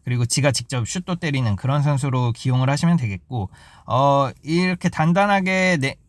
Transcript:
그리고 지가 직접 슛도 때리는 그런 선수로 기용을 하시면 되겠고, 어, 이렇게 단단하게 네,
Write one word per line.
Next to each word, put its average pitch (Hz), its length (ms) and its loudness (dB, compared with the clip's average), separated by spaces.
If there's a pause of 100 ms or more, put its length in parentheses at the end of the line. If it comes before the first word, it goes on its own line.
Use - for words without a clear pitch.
그리고 123 220 -2
지가 127 260 0
직접 123 340 -4
슛도 180 300 -6
때리는 131 400 -2
그런 139 260 0
선수로 127 500 0
기용을 127 360 0
하시면 170 300 2
되겠고, 104 520 -6 (360)
어, 139 440 2 (120)
이렇게 175 480 0
단단하게 185 920 2
네, 135 160 -2 (120)